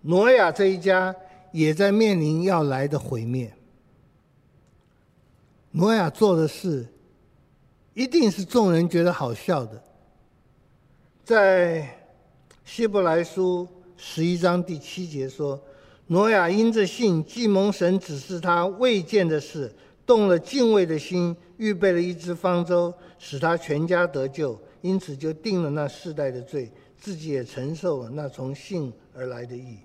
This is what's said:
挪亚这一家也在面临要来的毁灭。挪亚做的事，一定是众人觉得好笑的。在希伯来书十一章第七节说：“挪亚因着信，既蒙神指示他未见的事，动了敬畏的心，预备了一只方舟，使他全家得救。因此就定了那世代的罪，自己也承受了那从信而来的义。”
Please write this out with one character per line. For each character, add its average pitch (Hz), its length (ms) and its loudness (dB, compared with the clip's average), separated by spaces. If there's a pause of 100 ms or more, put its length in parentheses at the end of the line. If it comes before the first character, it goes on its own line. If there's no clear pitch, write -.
挪 185 320 4
亚 202 180 6
这 196 160 0
一 190 120 2
家 185 360 2 (380)
也 156 200 2
在 196 200 2
面 208 280 4
临 156 220 0
要 175 220 2
来 135 240 -2
的 143 100 -2
毁 113 260 -6
灭。 120 260 -6 (2250)
挪 202 240 2
亚 175 160 2
做 202 240 4
的 160 140 4
事， 143 400 -6 (1040)
一 254 120 -2
定 254 240 4
是 185 140 -6
众 202 280 4
人 170 160 4
觉 170 140 2
得 175 100 2
好 127 220 -4
笑 143 320 -2
的。 107 140 -16 (1400)
在 180 680 4 (760)
希 - 240 -2
伯 202 140 2
来 170 200 2
书 180 460 -2 (280)
十 - 280 -6
一 175 120 0
章 175 280 0
第 170 140 -10
七 185 280 -12
节 139 220 -8
说 139 320 -6 (480)
：“挪 202 220 2
亚 185 180 4
因 220 240 2
着 214 140 2
信， 175 360 0
既 233 240 -6
蒙 202 240 2
神 185 300 0
指 147 180 -10
示 170 220 -10
他 269 260 0
未 208 360 0
见 185 260 0
的 156 100 0
事， 139 320 -10 (360)
动 220 200 6
了 180 120 4
敬 233 340 0
畏 190 140 4
的 160 120 -2
心， 175 380 -2 (220)
预 214 160 -2
备 185 180 2
了 175 80 2
一 180 140 -4
只 170 200 -8
方 175 300 0
舟， 175 280 0 (260)
使 - 200 -12
他 165 160 2
全 160 320 -4
家 175 200 2
得 139 200 -4
救。 135 320 -6 (220)
因 185 180 -2
此 156 180 -10
就 156 160 -6
定 180 280 -4
了 160 100 -2
那 147 180 -4
世 160 260 -14
代 147 160 -4
的 127 100 -10
罪， 120 320 -10 (240)
自 202 180 -12
己 156 160 -12
也 127 140 -4
承 135 300 -8
受 156 300 -4
了 110 60 -14
那 147 180 -10
从 135 260 -10
信 147 380 -8 (200)
而 127 140 -10
来 123 180 -10
的 120 120 -14
义。” 123 280 -16